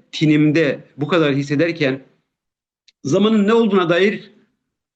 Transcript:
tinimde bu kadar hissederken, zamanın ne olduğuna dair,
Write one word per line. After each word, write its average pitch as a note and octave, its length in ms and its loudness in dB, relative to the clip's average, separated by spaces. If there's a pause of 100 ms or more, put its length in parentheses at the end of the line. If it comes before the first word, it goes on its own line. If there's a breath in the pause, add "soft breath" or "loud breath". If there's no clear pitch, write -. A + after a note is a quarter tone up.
(120)
tinimde D3+ 720 0 (120)
bu C#3+ 120 -6
kadar D#3+ 260 0
hissederken, C#3+ 680 -4 (1040)
zamanın G3+ 420 0
ne A3 80 2
olduğuna G3 340 2
dair, F#3 440 -2 (640)